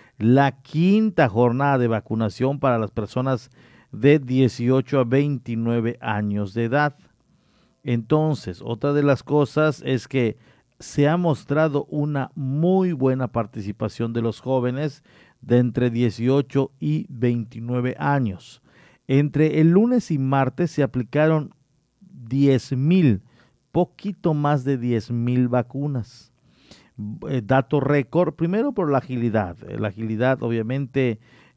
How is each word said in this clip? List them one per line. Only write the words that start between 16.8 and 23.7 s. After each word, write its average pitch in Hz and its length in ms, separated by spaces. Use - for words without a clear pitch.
veintinueve 120 880
años. 135 640
Entre 147 540
el 160 120
lunes 226 380
y 156 80
martes 135 540
se 147 100
aplicaron 147 720
diez 135 440
mil, 139 500